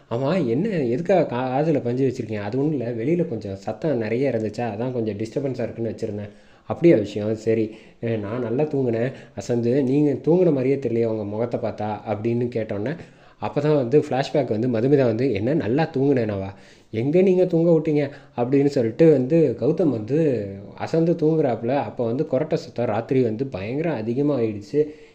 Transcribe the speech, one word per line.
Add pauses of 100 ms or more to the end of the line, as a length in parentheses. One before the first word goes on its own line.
"ஆமா,
என்ன,
எதுக்காக
கா-,
காதுல
பஞ்சு
வச்சிருக்கீங்க?"
"அது
ஒண்ணும்
இல்ல,
வெளியில
கொஞ்சம்
சத்தம்
நிறைய
இருந்துச்சா,
அதான்
கொஞ்சம்
டிஸ்டர்பன்ஸா
இருக்குன்னு
வச்சிருந்தேன்." (380)
"அப்படியா
விஷயம்?
சரி, (280)
அ,
நான்
நல்லா
தூங்குனேன் (240)
அசந்து,
நீங்க
தூங்குன
மாதிரியே
தெரியலையே
உங்க
முகத்தை
பார்த்தா" (180)
அப்படின்னு
கேட்டோன்னே, (440)
அப்பதான்
வந்து
ஃப்ளாஷ்பேக்
வந்து
மதுமிதா
வந்து,
"என்ன,
நல்லா
தூங்குனேனாவா? (420)
எங்க
நீங்க
தூங்க
விட்டீங்க?" (280)
அப்படின்னு
சொல்லிட்டு
வந்து
கௌதம்
வந்து (280)
அசந்து
தூங்குறாப்புல.
அப்போ
வந்து
கொரட்டை
சத்தம்
ராத்திரி
வந்து
பயங்கர
அதிகமாயிடுச்சு. (280)